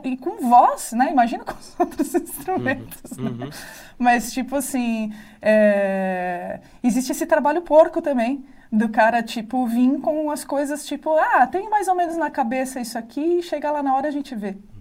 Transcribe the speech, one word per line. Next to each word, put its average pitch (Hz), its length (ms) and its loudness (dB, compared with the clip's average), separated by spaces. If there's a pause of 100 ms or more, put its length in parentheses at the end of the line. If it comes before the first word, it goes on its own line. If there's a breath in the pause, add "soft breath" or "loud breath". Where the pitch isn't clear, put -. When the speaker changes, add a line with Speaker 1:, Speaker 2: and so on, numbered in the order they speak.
Speaker 1:
e 262 100 -4
com 349 340 -4
voz, 294 440 6
né, 262 180 2
imagina 247 320 2
com - 100 -12
os - 220 -18
<laughs> - 20 -20
outros - 380 -2
instrumentos, - 1000 -4
Speaker 2:
Uhum, 131 120 -4
Speaker 1:
né? 123 180 -8
Speaker 2:
uhum. 151 40 -12 (460 loud breath)
Speaker 1:
Mas, 240 340 2
tipo 262 240 -4
assim, 233 560 -2 (300 loud breath)
é... 190 1160 2 (240 soft breath)
existe 247 280 0
esse 302 140 -2
trabalho 311 360 2
porco 330 400 4
também, 262 440 -2 (260 loud breath)
do 220 180 2
cara, 233 340 2
tipo, 240 440 -4
vir 254 320 2
com 302 300 -2
as 294 160 -6
coisas, 294 400 -4
tipo, 311 320 -2
ah, 339 300 4
tem 403 220 -6
mais 415 180 0
ou 370 80 2
menos 339 200 -2
na 302 140 -2
cabeça 262 500 -4
isso 233 180 -8
aqui, 311 420 -2
e 339 40 -6
chega 294 280 -4
lá 294 100 -2
na 269 140 0
hora 269 120 0
a 294 40 -2
gente 277 240 -6
vê. 202 200 -6 (260)